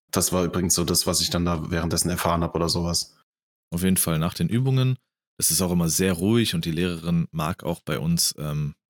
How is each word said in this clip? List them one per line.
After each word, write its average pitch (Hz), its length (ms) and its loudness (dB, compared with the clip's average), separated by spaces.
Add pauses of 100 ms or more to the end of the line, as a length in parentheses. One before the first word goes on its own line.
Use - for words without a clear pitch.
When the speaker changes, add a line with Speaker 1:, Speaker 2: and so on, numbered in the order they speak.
(100)
Speaker 1:
"Das - 220 0
war 90 120 2
übrigens 82 300 0
so 87 100 0
das, 87 220 0
was 90 140 0
ich - 100 -2
dann 87 140 0
da 82 260 -2
währenddessen 85 400 0
erfahren 85 320 0
hab", 85 120 -4
oder 82 140 0
sowas. 85 480 -2 (560)
Speaker 2:
Auf 85 100 -4
jeden 92 140 4
Fall 82 220 0
nach 85 160 -2
den 85 140 -2
Übungen. 131 500 2 (400)
Es - 120 0
ist 82 100 0
auch 90 100 2
immer 87 180 4
sehr 92 260 2
ruhig 107 400 2
und 82 100 -2
die 85 80 -2
Lehrerin 85 580 0
mag 80 320 -4
auch - 180 -4
bei - 180 -4
uns, 85 400 0
ähm, 76 360 -4 (160)